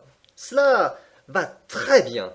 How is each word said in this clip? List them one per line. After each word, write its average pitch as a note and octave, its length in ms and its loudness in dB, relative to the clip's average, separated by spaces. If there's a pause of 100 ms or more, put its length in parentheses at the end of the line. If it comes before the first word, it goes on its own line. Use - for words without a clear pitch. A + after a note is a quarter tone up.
(360)
cela B3 600 0 (300)
va E3 160 -4
très - 580 0
bien A#2 320 -8